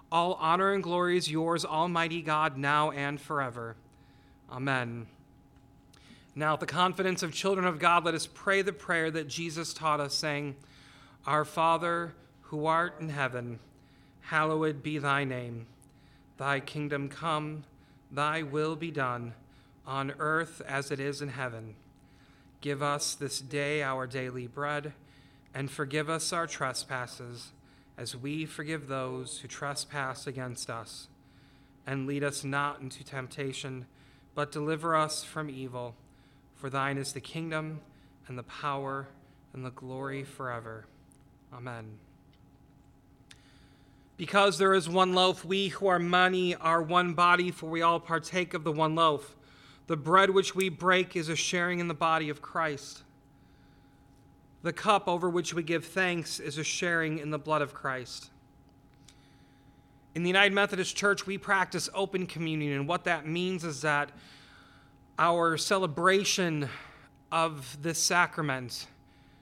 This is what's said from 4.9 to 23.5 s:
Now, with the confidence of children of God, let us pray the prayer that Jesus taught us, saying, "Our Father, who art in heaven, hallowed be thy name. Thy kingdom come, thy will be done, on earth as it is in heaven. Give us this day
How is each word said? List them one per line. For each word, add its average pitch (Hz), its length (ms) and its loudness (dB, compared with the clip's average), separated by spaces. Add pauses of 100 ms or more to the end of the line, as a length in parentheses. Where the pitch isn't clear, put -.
Now, 151 180 2
with 143 60 0
the 165 80 -4
confidence 180 560 2
of 160 100 -6
children 190 320 0
of 160 140 0
God, 170 260 6
let 165 80 4
us 156 180 -4
pray 196 300 0
the 190 100 -2
prayer 165 380 -2
that 156 180 -4
Jesus 165 460 -6
taught 156 260 0
us, 143 140 -2
saying, 143 420 -2 (680)
"Our 151 200 2
Father, 165 680 0 (300)
who 151 240 -4
art 170 340 0
in 160 80 -4
heaven, 123 500 -4 (640)
hallowed 156 600 0
be 151 160 -4
thy 139 240 2
name. 120 420 -6 (720)
Thy 139 220 0
kingdom 143 500 -4
come, 151 540 -4 (480)
thy 151 320 0
will 151 320 0
be 160 160 -6
done, 120 420 -4 (500)
on 135 360 -4
earth 156 420 0
as 139 300 -4
it 135 80 -2
is 139 240 -4
in 143 60 -6
heaven. 113 460 -8 (840)
Give 143 220 -4
us 143 320 -2
this 135 260 -6
day 143 400 -2